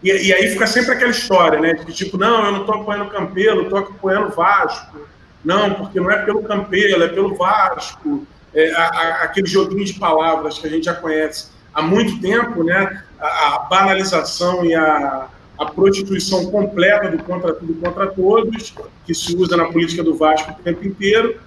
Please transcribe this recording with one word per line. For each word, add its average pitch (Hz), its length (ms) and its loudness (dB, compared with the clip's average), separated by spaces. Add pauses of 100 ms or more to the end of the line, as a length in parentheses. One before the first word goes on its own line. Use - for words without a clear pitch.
e, 131 60 2
e 127 240 4
aí 202 160 4
fica 214 180 0
sempre 247 260 0
aquela 247 180 2
história, 165 480 4
né, 165 140 2
de 165 200 -8
tipo, 190 240 -6
"Não, 220 280 2
eu 202 60 0
não 196 140 -4
tô 214 80 -2
apoiando 202 320 -4
o 202 40 -12
Campelo, 190 520 0
eu - 80 -4
tô 190 80 0
apoiando 196 500 -2
o - 40 -8
Vasco." - 760 -2 (380)
Não, 202 300 2
porque - 260 -6
não 185 100 0
é 214 60 2
pelo 214 260 -2
Campelo, 190 580 0
é 165 60 4
pelo 196 280 0
Vasco. 208 920 -2 (260)
É, 160 200 2
a, 165 100 2
a, 165 400 0
aquele 185 240 -2
joguinho 190 380 0
de 190 80 -8
palavras 156 640 0
que 156 100 -10
a - 20 -4
gente 160 140 -2
já 170 100 -2
conhece 156 540 -4 (260)
há 151 80 -2
muito 196 380 2
tempo, 220 420 0
né? 190 420 0 (140)
A, 151 380 0
a - 40 -2
banalização 180 1040 0
e 165 100 4
a, 143 520 0 (300)
a 147 100 -4
prostituição 190 840 0
completa 202 580 2
do 160 140 -4
contra 175 300 -4
tudo, 165 220 -6
contra 175 320 -4
todos, 202 680 0 (320)
que 165 80 -4
se 170 200 -4
usa 175 220 2
na 170 100 2
política 165 380 -2
do 156 100 2
Vasco 156 380 2
o - 120 -18
tempo 175 220 -4
inteiro. 202 600 0